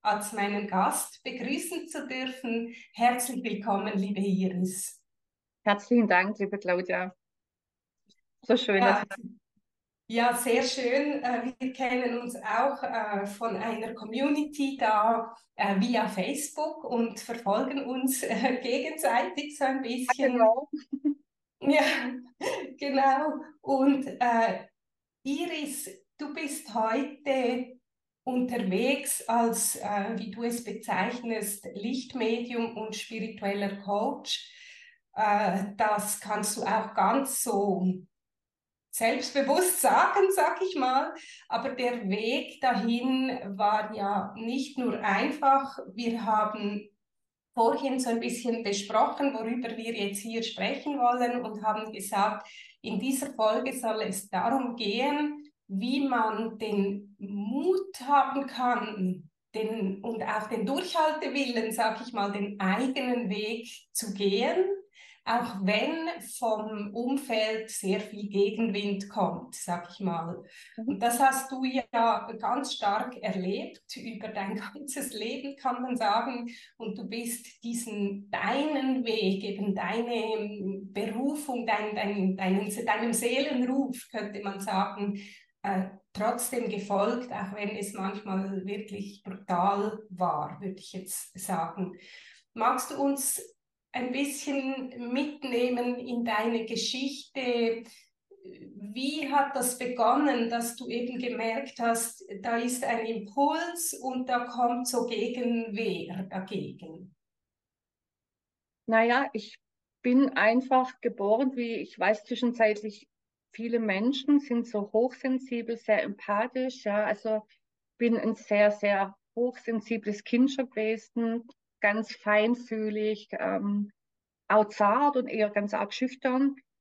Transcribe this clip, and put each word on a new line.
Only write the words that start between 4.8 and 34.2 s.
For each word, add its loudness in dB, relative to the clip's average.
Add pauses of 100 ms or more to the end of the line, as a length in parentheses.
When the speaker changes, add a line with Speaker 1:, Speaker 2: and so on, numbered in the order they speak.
Speaker 2:
Herzlichen 4
Dank, 4
liebe -2
Claudia. -2 (1300)
So 6
schön, 2
Speaker 1:
Ja, 4
Speaker 2:
dass -12 (880)
Speaker 1:
ja, 4
sehr 2
schön. 0
Äh, -2
wir -4
kennen 0
uns -8
auch, 0
äh, -2
von -4
einer -4
Community 0
da, 4 (220)
äh, 2
via 4
Facebook -4
und 0
verfolgen -2
uns, 0
äh, 0
gegenseitig 0
so 0
ein 0
bisschen. -2 (100)
Speaker 2:
Ja, 4
genau. 6
Speaker 1:
<laughs> -2 (360)
Ja, 6 (960)
genau. 4 (300)
Und, 4
äh, 2 (580)
Iris, -4 (300)
du -8
bist -8
heute 0 (420)
unterwegs 0
als, 2
äh, -2
wie -6
du -8
es -2
bezeichnest, -4
Lichtmedium -2
und -8
spiritueller -4
Coach. -4 (600)